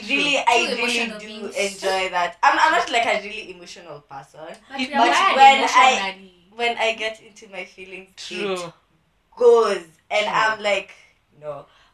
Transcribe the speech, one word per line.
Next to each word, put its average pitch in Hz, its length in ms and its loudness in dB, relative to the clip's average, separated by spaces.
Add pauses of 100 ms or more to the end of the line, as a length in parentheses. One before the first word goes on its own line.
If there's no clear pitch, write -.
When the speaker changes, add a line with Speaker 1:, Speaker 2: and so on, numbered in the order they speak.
Speaker 1:
true. 277 80 -2
Speaker 2:
really, 285 220 0
I - 60 -4
Speaker 3:
Two 247 320 2
Speaker 2:
really - 20 -8 (220)
Speaker 3:
emotional 220 200 -6
Speaker 2:
do 214 60 -16
Speaker 3:
beings. 220 300 -12
Speaker 2:
enjoy 190 540 -2
that. 180 320 -2
I'm, 302 200 4
I'm 311 100 4
not, 339 180 0
like, 233 160 0
a 202 200 -2
really 208 280 -14
emotional 175 460 -18
person, 156 560 -18 (140)
Speaker 3:
But 254 100 -10
Speaker 1:
It 262 80 -6
Speaker 3:
we 294 60 -12
are 277 40 0
Speaker 2:
but 240 120 4
Speaker 3:
wired 370 260 2
Speaker 2:
when 269 320 8
I, 247 480 4
Speaker 3:
emotionally. 190 180 -20 (200)
Speaker 2:
when 233 240 -4
I 220 160 -2
get 220 280 -8
into 220 260 -20
my 190 160 -14
feelings, 190 520 -20
Speaker 1:
True. 196 380 -8
Speaker 2:
it 175 180 -10 (640)
goes, 226 480 4 (260)
and 208 160 0
Speaker 1:
True. 226 80 -4
Speaker 2:
I'm 214 280 0
like, 202 300 -2 (480)
"No." 143 260 -12 (280)